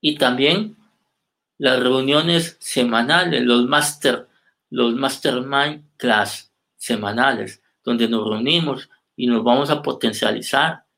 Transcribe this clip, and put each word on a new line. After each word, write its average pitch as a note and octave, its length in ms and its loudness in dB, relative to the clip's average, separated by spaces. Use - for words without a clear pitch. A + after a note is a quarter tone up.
y D3+ 180 0
también C#3+ 580 0
las C3 200 2
reuniones C#3+ 800 2
semanales, B2+ 840 0
los B2 220 4
master-, D3 640 0
los A#2+ 260 0
mastermind C#3 920 -2
class G#2+ 560 -2
semanales, G#2+ 840 -4
donde A#2 240 0
nos A2 200 -2
reunimos C3 600 -2
y B2 120 -2
nos A2+ 160 2
vamos C3+ 260 2
a C#3+ 100 0
potencializar B2 1040 -2